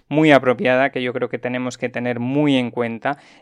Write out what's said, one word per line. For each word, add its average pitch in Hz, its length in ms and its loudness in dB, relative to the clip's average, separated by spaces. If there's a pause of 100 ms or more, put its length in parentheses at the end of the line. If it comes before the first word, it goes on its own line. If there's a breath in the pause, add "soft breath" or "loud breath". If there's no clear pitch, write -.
muy 151 240 4
apropiada, 127 560 2
que 131 140 -4
yo 123 100 -4
creo 123 160 -4
que 123 100 -8
tenemos 123 380 -6
que 123 140 -6
tener 123 280 -6
muy 139 380 0
en 123 140 -2
cuenta. 117 480 -6 (240 loud breath)